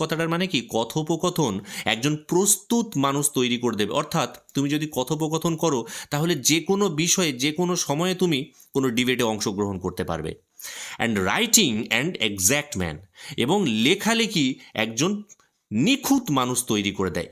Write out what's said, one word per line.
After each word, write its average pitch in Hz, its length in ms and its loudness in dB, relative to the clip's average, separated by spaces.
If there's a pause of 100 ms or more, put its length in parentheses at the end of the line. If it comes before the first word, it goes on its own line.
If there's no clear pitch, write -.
কথাটার 160 340 -2
মানে 180 180 0
কি? 143 80 2 (140)
কথোপকথন। 156 800 0 (380)
একজন 123 220 0 (160)
প্রস্তুত 202 560 2 (180)
মানুষ 139 200 0 (140)
তৈরি 123 240 2
করে 117 180 0
দেবে, 104 200 0
অর্থাৎ 156 300 0 (240)
তুমি 139 200 0
যদি 151 120 -2 (100)
কথোপকথন 156 580 0 (100)
করো 143 160 2 (320)
তাহলে 165 220 2 (140)
যে 151 100 4 (100)
কোনো 196 160 4 (180)
বিষয়ে 175 300 2 (100)
যে 147 160 2
কোনো 175 160 0 (120)
সময়ে 170 360 0
তুমি 170 160 2 (360)
কোনো 135 120 2 (100)
ডিবেটে 123 360 2
অংশগ্রহণ 101 520 0
করতে 92 260 -2
পারবে। 80 200 -4 (760)
And 117 100 2 (120)
writing 143 480 4 (240)
and 151 120 0 (180)
exact 104 440 0 (100)
man, 80 140 -4 (480)
এবং 165 140 2 (260)
লেখালেখি 196 600 2 (380)
একজন 117 280 0 (580)
নিখুঁত 254 540 2 (140)
মানুষ 123 200 0 (120)
তৈরি 101 280 2
করে 92 180 0
দেয়। 87 160 -4